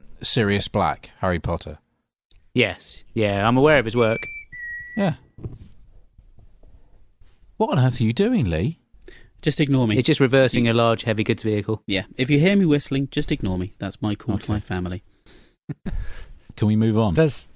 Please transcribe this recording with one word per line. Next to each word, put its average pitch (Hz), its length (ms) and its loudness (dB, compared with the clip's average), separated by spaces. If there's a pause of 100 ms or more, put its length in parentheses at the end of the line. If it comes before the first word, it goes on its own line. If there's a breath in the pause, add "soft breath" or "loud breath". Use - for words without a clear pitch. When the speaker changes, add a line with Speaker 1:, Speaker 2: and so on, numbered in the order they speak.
(220)
Speaker 1:
Sirius 101 460 0
Black, 85 420 -2 (100)
Harry 90 180 0
Potter. 80 400 -6 (760)
Speaker 2:
Yes, - 500 -2 (100)
yeah, 101 320 0
I'm 123 100 4
aware 147 220 6
of 117 60 2
his 110 120 -4
work. 113 300 0 (680)
Speaker 1:
Yeah. 190 180 0 (2500)
What 226 220 0
on 127 60 4
earth 127 160 0
are 113 40 2
you 110 80 2
doing, 196 380 0
Lee? 90 280 -2 (640 loud breath)
Speaker 3:
Just 156 200 -2
ignore 131 280 2
me. 104 100 2
Speaker 2:
It's 127 80 2
just 147 140 4
reversing 123 480 4
a 113 40 2
large, 117 320 2
heavy 110 200 0
goods 110 180 -2
vehicle. 107 440 -2
Speaker 3:
Yeah, 95 180 -2 (120)
if 127 140 -2
you 147 80 4
hear 190 180 4
me 196 80 4
whistling, 143 460 0
just - 220 -2
ignore 92 260 -4
me. 92 200 -6
That's 98 240 -10
my 104 120 -2
call 104 240 -4
to - 60 -10
Speaker 1:
Okay. 110 100 -2
Speaker 3:
my 104 60 -2
family. 90 420 -6 (1500 loud breath)
Speaker 1:
Can 107 120 2
we 107 80 4
move 110 220 2
on? 107 160 2
Speaker 4:
There's 156 420 0